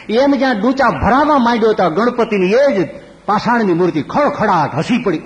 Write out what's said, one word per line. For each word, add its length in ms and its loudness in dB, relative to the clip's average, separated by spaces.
એમ 300 2
જ્યાં 220 0
ડૂચા 300 0
ભરાવા 480 2
માંડ્યો 340 2
ત્યાં 220 0
ગણપતિની 560 0
એ 280 2
જ 100 -2
પાષાણની 460 0
મૂર્તિ 300 0
ખડખડાટ 720 -2
હસી 280 -2
પડી. 240 -2